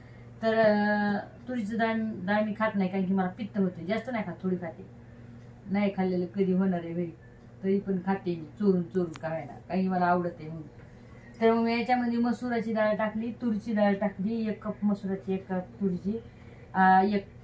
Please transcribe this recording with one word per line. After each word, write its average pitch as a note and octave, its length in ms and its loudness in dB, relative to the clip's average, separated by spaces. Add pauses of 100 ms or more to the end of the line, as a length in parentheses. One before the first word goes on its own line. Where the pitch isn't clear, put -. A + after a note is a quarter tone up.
(420)
तर, A3 120 4
अं, G#3 640 4 (300)
तुरीची A#3 280 -4
डाळ, A3+ 220 2
डाळ G#3+ 460 0
मी G#3 140 -2
खात A3 160 2
नाही, F#3+ 160 2
कारण F#3+ 140 0
की F#3+ 100 0
मला F#3 140 2
पित्त G3+ 300 -6
होते. F3 280 0
जास्त A3+ 260 -2
नाही G#3 140 -2
खात, E3+ 160 -8
थोडी F3+ 140 0
खाते. E3+ 300 -8 (800)
नाही G3 300 2
खाल्लेलं F3+ 300 0
कधी F#3 260 0
होणार F3+ 320 2
आहे E3+ 100 -8
बाई? E3+ 160 -2 (520)
तरी G3 180 2
पण G3 260 -2
खाते F#3 300 -2
मी, D#3 100 -10 (120)
चोरून F#3+ 240 4
चोरून E3+ 300 -2
का D#3+ 160 -8
होईना, D#3+ 240 -6
कारण F#3 300 -2
की F#3+ 60 0
मला F3+ 180 2
आवडते F3 400 0
म्हणून. D#3+ 160 -10 (760)
तर A3+ 120 6
मग A3+ 100 4
मी A#3 160 2
याच्यामध्ये A#3+ 400 2
मसुराची A#3 560 0
डाळ G#3+ 220 2
टाकली, A3 360 -2
तुरीची A3+ 400 -2
डाळ G#3 220 4
टाकली, G#3 540 -2
एक G#3 160 -6
कप G#3 200 -4
मसुराची, F#3+ 480 0
एक F#3+ 200 -4
कप - 0 -
तुरीची, F#3 680 -2 (560)
अं, F#3+ 300 8
एक G3+ 220 0 (180)